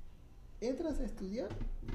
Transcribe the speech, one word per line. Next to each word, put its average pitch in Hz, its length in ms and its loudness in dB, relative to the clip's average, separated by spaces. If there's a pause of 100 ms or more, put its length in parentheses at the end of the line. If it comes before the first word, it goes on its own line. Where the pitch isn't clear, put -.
(600)
Entras 269 400 4
a 262 40 4
estudiar, 208 440 0 (460)